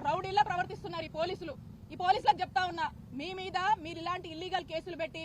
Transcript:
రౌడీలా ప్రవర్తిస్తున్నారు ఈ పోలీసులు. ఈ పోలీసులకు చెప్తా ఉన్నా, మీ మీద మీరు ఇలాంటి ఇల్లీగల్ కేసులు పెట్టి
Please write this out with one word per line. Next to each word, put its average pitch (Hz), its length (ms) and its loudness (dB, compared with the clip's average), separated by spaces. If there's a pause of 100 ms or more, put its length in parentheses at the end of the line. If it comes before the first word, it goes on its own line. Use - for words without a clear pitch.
రౌడీలా 381 420 4
ప్రవర్తిస్తున్నారు 359 600 -2
ఈ - 100 -16
పోలీసులు. 349 340 0 (400)
ఈ - 80 -10
పోలీసులకు 403 400 6
చెప్తా 370 200 0 (100)
ఉన్నా, 330 140 -2 (340)
మీ 302 80 -4 (120)
మీద 370 200 -2 (240)
మీరు 339 180 -6
ఇలాంటి 349 320 -4
ఇల్లీగల్ 359 380 -2
కేసులు 330 300 -4
పెట్టి 320 240 -6